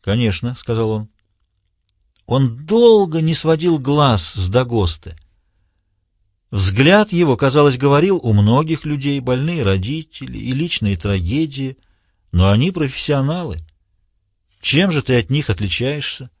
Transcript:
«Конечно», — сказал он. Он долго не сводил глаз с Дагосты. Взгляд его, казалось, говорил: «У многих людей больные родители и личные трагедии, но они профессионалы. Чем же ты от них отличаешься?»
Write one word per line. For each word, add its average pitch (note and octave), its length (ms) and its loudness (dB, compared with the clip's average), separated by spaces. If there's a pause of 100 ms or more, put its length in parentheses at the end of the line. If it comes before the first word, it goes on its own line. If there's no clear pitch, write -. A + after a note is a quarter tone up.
«Конечно», — A#2 560 -2
сказал A2+ 320 -2
он. G#2+ 200 -6 (1160)
Он B2+ 400 0
долго G3+ 560 4
не D#3+ 140 0
сводил D#3+ 420 2
глаз C3+ 560 0
с F#2 160 -2
Дагосты. A2+ 680 -2 (1300)
Взгляд C3 640 2
его, E3+ 260 2
казалось, C#3 400 2
говорил: C#3+ 440 2
«У A2+ 120 0
многих B2+ 520 2
людей C#3+ 340 -4
больные C3 440 -2
родители A#2 760 -4
и A2+ 160 -6
личные B2 440 -2
трагедии, C3 800 -4 (540)
но F#2 180 4
они A#2+ 220 2
профессионалы. C#3+ 920 -4 (960)
Чем F3+ 300 0
же D3+ 100 0
ты B2 180 0
от - 100 -6
них C#3+ 200 -2
отличаешься?» A#2+ 800 -6 (100)